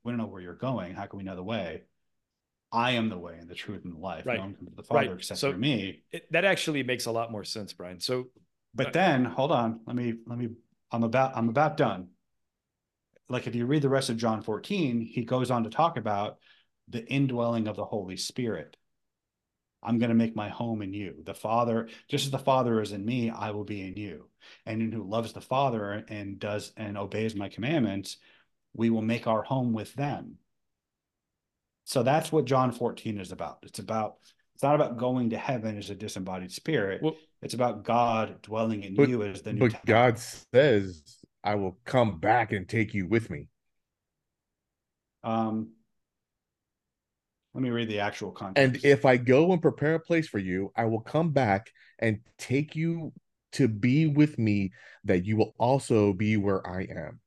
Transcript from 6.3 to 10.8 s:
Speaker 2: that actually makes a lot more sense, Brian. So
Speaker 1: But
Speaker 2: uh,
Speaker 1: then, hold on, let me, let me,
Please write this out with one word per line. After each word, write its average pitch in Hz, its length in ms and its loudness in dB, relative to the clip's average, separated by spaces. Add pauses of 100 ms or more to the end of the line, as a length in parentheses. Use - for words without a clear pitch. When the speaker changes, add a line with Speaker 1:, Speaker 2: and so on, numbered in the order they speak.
Speaker 2:
that 170 120 2
actually 165 380 0
makes 123 240 -2
a 117 60 -2
lot 113 180 -2
more 104 140 -8
sense, 101 280 -10
Brian. 90 280 -14
So 127 300 -4 (440)
Speaker 1:
But 135 140 -2
Speaker 2:
uh, - 20 -6
Speaker 1:
then, 165 340 4
hold 135 280 0
on, 113 340 0
let 123 80 -8
me, 120 200 -2 (120)
let 120 120 -8
me, 120 100 -4 (420)